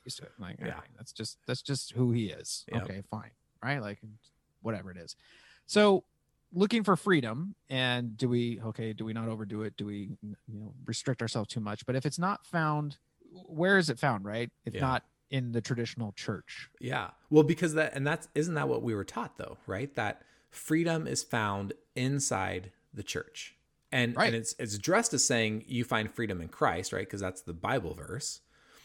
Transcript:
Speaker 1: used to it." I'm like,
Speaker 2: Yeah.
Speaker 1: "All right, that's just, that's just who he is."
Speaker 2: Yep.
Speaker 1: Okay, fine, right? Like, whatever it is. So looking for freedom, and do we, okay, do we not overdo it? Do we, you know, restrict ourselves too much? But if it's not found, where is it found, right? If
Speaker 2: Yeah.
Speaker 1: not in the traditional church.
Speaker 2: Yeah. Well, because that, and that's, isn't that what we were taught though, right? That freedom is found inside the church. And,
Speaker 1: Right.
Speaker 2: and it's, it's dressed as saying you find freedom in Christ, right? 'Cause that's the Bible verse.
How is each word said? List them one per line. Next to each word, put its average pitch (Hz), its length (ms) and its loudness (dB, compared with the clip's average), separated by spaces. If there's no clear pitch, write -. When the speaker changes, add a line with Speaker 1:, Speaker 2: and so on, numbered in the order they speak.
Speaker 1:
used - 140 -10
to - 60 -16
it." - 140 -18
I'm 92 60 -10
like, 95 160 -10
Speaker 2:
Yeah. - 60 -8
Speaker 1:
"All - 140 -4
right, - 160 -18
that's - 160 -18
just, - 340 -10
that's 123 160 -2
just - 300 -6
who 123 200 4
he 117 140 2
is." - 460 -8
Speaker 2:
Yep. 110 120 0
Speaker 1:
Okay, 95 260 -8
fine, 107 200 -10
right? 139 180 -2
Like, 101 200 -8
whatever 101 320 -6
it 90 60 -16
is. 82 180 -16
So 208 380 6
looking 208 320 2
for 196 120 6
freedom, 151 580 2
and 123 460 0
do 127 120 2
we, 120 380 2
okay, 110 260 -4
do 107 120 -8
we 110 80 -4
not 113 160 -4
overdo 107 340 -6
it? 107 140 -8
Do 104 100 -6
we, 101 240 -6
you 104 140 -10
know, 107 240 -12
restrict - 380 -4
ourselves 113 300 -2
too 120 80 -6
much? 104 260 -6
But 127 100 0
if 131 100 -2
it's 143 120 -4
not 185 280 -2
found, 151 520 0
where 180 480 4
is 170 120 6
it 117 80 -2
found, 110 260 2
right? 113 260 -2
If 104 100 -4
Speaker 2:
Yeah. 98 80 -4
Speaker 1:
not 131 220 2
in 127 220 -2
the 117 100 2
traditional 117 500 -4
church. - 560 -8
Speaker 2:
Yeah. 123 340 -4
Well, 151 120 12
because 151 300 2
that, 151 220 0
and 139 120 -2
that's, 160 280 -2
isn't 165 180 0
that 143 160 0
what 120 140 0
we 117 120 0
were 101 100 0
taught - 340 -8
though, - 180 -10
right? 107 280 -4
That 107 260 -2
freedom 165 560 0
is 127 160 -2
found 101 500 0
inside 101 760 0
the 104 100 -8
church. - 540 -8
And, 120 240 2
Speaker 1:
Right. 180 120 4
Speaker 2:
and 117 100 2
it's, 113 220 -4
it's 107 180 -4
dressed 180 380 2
as 127 100 4
saying 110 420 6
you 120 180 0
find 107 280 2
freedom 98 300 -2
in 82 60 -6
Christ, 92 440 0
right? 95 160 -2
'Cause 101 120 -6
that's 92 200 -4
the 85 140 -8
Bible 92 400 -2
verse. - 460 -8